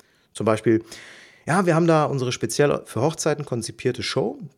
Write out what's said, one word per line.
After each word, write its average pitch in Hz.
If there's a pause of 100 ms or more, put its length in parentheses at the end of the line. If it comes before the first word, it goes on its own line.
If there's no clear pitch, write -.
(340)
Zum 101
Beispiel, 110 (640)
„Ja, 175
wir 165
haben 170
da 156
unsere 127
speziell 143
für -
Hochzeiten 151
konzipierte 120
Show. 220 (200)